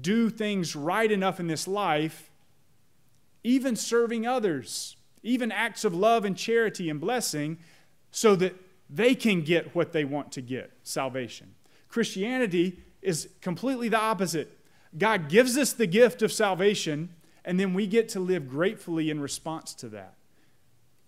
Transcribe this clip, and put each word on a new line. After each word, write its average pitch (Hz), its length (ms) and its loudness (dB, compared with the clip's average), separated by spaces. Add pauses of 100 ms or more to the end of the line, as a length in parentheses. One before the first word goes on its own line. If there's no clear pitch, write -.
do 220 280 2
things 208 460 -4
right 185 360 0
enough 190 280 0
in 175 80 -6
this 160 220 -4
life, 160 600 -2 (1120)
even 247 320 2
serving 233 500 0
others, 208 680 -2 (260)
even 233 300 0
acts 214 320 -2
of 185 100 0
love 220 300 4
and 190 120 -2
charity 214 540 0
and 151 100 -4
blessing, 165 580 -4 (520)
so 214 260 4
that 180 180 0 (360)
they 220 240 4
can 190 280 2
get 151 320 2
what 170 180 0
they 156 120 0
want 143 280 -6
to 143 80 -10
get, 120 320 -8 (100)
salvation. 127 720 -8 (340)
Christianity 196 920 0 (220)
is 165 260 -2 (120)
completely 233 480 -4
the 220 100 2
opposite. 185 600 -2 (380)
God 185 320 2
gives 240 280 6
us 285 160 2
the 226 140 0
gift 220 360 6
of 214 100 2
salvation, 180 800 0 (340)
and 180 160 0
then 196 120 0
we 202 140 0
get 226 240 2
to 196 100 -6
live 180 280 -2
gratefully 160 640 -2
in 151 100 -4
response 156 540 -8
to 123 160 -16
that. 98 240 -16 (920)